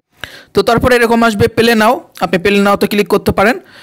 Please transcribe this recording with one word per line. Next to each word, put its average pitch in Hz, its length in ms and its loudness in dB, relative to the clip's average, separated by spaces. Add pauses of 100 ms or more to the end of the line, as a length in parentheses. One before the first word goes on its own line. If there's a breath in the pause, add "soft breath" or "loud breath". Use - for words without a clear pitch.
(540 loud breath)
তো 202 80 0
তারপরে 240 340 2
এরকম 233 260 2
আসবে 226 260 0
প্লে 233 260 0
নাও, 220 260 2 (200)
আপনি 180 180 -2
প্লে 202 200 0
নাওতে 202 280 0
click 208 220 -2
করতে - 240 -2
পারেন। 226 280 0 (220 loud breath)